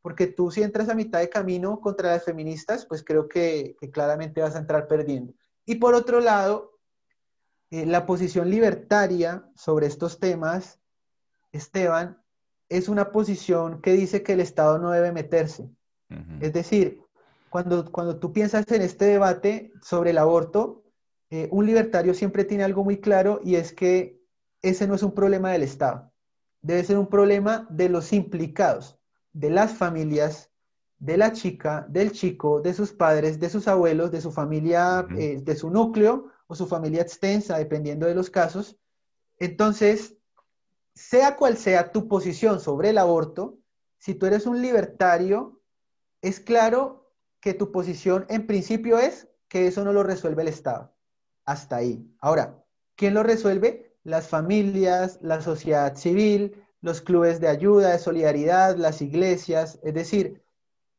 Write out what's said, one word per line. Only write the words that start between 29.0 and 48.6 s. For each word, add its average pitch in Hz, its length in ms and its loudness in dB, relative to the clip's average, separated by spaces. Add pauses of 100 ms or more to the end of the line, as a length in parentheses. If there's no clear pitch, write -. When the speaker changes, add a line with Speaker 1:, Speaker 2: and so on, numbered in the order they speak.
Speaker 1:
de 151 180 -4
las 208 220 2
familias, 156 800 -2 (480)
de 156 180 -4
la 220 160 4
chica, 156 560 -6
del 196 240 0
chico, 151 480 -2
de 180 140 -2
sus 202 180 -4
padres, 156 460 2
de 170 100 -4
sus 202 200 -4
abuelos, 170 420 2
de 160 100 -6
su 160 120 -8
familia, 165 760 0
Speaker 2:
Ujú. 151 120 -8
Speaker 1:
eh, 147 240 -4
de 147 140 -2
su 160 140 -8
núcleo 226 560 2 (220)
o 170 60 -12
su 170 120 -6
familia 160 340 -2
extensa, 196 560 -2
dependiendo 151 500 -4
de 170 80 0
los 185 140 -2
casos. 180 480 -4 (640)
Entonces, 208 800 0 (800)
sea 277 420 2
cual 254 200 2
sea 180 360 2
tu 220 160 -2
posición 196 520 0
sobre 156 300 0
el 220 80 4
aborto, 170 600 0 (400)
si - 160 -8
tú 190 120 -2
eres 208 200 2
un 240 140 -2
libertario, 196 1000 0 (640)
es 190 180 -6
claro 233 720 0 (280)
que 196 140 -2
tu 202 160 -4
posición 185 580 -2
en 220 200 -4
principio 220 500 0